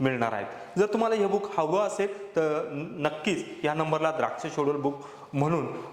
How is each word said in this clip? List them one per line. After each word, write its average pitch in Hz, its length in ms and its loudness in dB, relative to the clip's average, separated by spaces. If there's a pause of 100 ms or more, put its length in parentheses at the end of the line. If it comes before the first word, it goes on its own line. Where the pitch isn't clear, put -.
मिळणार 123 320 2
आहे. 101 120 -4 (340)
जर 202 80 6
तुम्हाला 220 280 2
हे 202 120 4
बुक 202 320 0
हवं 165 220 2
असेल, 196 560 -2
तर 156 360 2
न-, 147 340 -2
नक्कीच 151 380 0 (200)
या 151 100 2
नंबरला 156 360 2
द्राक्ष 147 360 0
शेड्यूल 147 300 0
बुक 143 180 0 (380)
म्हणून 147 340 2 (260)